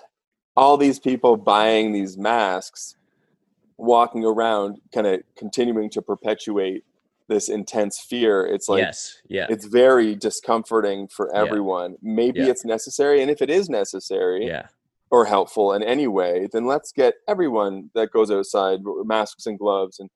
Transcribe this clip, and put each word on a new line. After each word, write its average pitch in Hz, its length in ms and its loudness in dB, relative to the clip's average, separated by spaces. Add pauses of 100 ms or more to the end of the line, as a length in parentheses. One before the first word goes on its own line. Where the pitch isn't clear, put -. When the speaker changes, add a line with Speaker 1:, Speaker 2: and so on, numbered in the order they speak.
(560)
Speaker 1:
all 139 220 6
these 139 220 2
people 123 380 2
buying 107 540 2
these 98 260 -4
masks, 101 800 -2 (800)
walking 117 460 0
around, 107 560 0 (140)
kinda 101 260 0 (160)
continuing 110 540 -4
to 104 120 -6
perpetuate 101 840 -4 (460)
this 107 200 -2
intense 104 520 -4
fear. 110 440 0
It's 95 240 -4
like, 98 120 2
Speaker 2:
Yes. - 460 -8
Yeah. 92 220 -4
Speaker 1:
it's 104 160 -4
very 120 500 6
discomforting 104 920 -2
for - 260 -6
Speaker 2:
Yeah. 104 80 0
Speaker 1:
everyone. 95 600 -2
Maybe 113 400 0
Speaker 2:
Yeah. - 60 2
Speaker 1:
it's - 180 -2
necessary. 139 560 2
And 139 100 0
if 143 100 -2
it 135 80 0
is 180 200 0
necessary 95 760 -2
Speaker 2:
Yeah. 82 220 -8 (420)
Speaker 1:
or 117 160 6
helpful 101 480 0
in 101 100 -2
any 131 240 0
way, 92 440 0
then 113 140 -2
let's 143 260 -4
get 127 240 2 (120)
everyone 107 680 -2
that 113 160 0
goes 110 180 2
outside 98 540 0
w-, 101 220 -6
masks 110 400 -4
and 104 120 -8
gloves 98 420 -2
and 98 160 -18